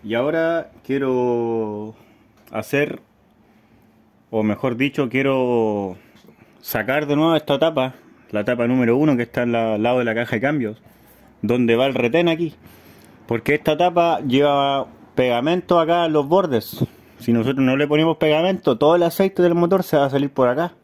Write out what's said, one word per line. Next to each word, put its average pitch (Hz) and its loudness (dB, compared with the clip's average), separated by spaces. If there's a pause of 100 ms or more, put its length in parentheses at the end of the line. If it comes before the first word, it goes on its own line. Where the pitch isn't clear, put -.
Y 110 -6
ahora 165 -2 (120)
quiero 117 -2 (580)
hacer, 143 -4 (1300)
o 110 -2
mejor 107 -2
dicho, 139 -2
quiero 117 -2 (640)
sacar 131 -2
de 143 0
nuevo 160 2
esta 147 0
tapa, 139 0 (380)
la 104 -4
tapa 120 0
número 123 2
uno 147 2
que 120 -2
está 123 -4
en 120 -2
la, 113 0
al 104 -2
lado 123 2
de 120 -2
la 110 -2
caja 117 -2
de 101 -2
cambios, 127 -4 (640)
donde 113 2
va 127 2
el 139 0
retén 127 0
aquí. 165 -4 (720)
Porque 117 -2
esta 151 -2
tapa 170 2
lleva 139 0 (280)
pegamento 147 0
acá 170 2
en 160 -2
los 143 0
bordes. 156 0 (320)
Si - -2
nosotros 131 0
no 131 2
le 143 0
ponemos 156 2
pegamento, 160 0
todo 156 4
el 175 2
aceite 185 0
del 170 4
motor 175 2
se 160 -2
va 139 2
a 135 -2
salir 139 -2
por 131 2
acá. 151 -2